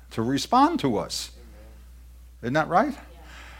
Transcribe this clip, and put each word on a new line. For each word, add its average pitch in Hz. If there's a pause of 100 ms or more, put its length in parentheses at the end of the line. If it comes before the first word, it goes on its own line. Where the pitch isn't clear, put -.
(120)
to -
respond 233
to 120
us. - (1120)
Isn't 120
that 151
right? 208 (640)